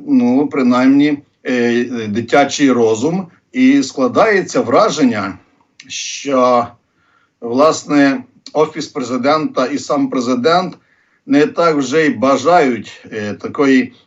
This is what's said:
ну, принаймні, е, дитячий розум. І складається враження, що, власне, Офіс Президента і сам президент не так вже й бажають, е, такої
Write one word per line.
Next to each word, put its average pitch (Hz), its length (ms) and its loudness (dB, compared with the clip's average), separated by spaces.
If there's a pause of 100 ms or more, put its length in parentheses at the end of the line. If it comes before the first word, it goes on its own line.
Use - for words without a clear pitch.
ну, 131 420 2
принаймні, 139 720 2 (280)
е, 120 380 0 (240)
дитячий 135 640 0
розум. 120 540 0 (260)
І 131 300 4
складається 151 800 0
враження, 117 800 0 (500)
що, 127 800 -2 (720)
власне, 135 840 0 (280)
Офіс 151 340 -2
Президента 131 800 -2
і 143 120 -6
сам 139 320 -4
президент 131 680 -2 (480)
не 143 200 2
так 165 300 0
вже 143 300 0
й 143 40 2
бажають, 131 1000 0
е, 107 220 -8
такої 131 580 0 (140)